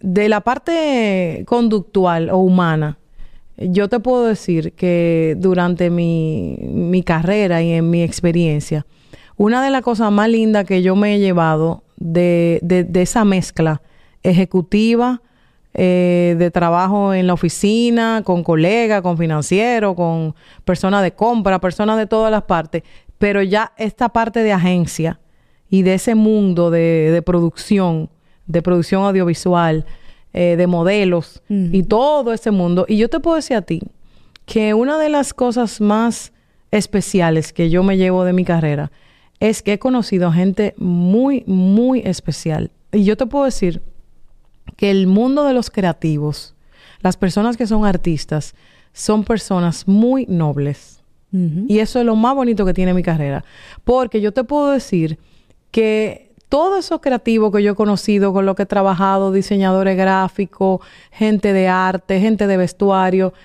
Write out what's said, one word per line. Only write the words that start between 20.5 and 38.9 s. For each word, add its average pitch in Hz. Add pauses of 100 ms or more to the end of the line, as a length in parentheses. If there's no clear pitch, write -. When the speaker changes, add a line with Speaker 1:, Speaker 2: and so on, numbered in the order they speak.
Speaker 1:
personas 190
de 170
compra, 202
personas 214
de 214
todas 220
las 208
partes, 165 (360)
pero 202
ya 208
esta 220
parte 226
de 214
agencia 175 (500)
y 190
de 185
ese 220
mundo 202
de, 165
de 170
producción, 170 (380)
de 165
producción 180
audiovisual, 175 (480)
eh, 175
de 180
modelos 175
Speaker 2:
Ujú. 190
Speaker 1:
y 190
todo 247
ese 214
mundo. 180
Y 214
yo 233
te 320
puedo 330
decir 294
a 208
ti 170 (640)
que 214
una 262
de 302
las 285
cosas 240
más 214 (380)
especiales 170
que 170
yo 180
me 196
llevo 185
de 180
mi 180
carrera 151 (480)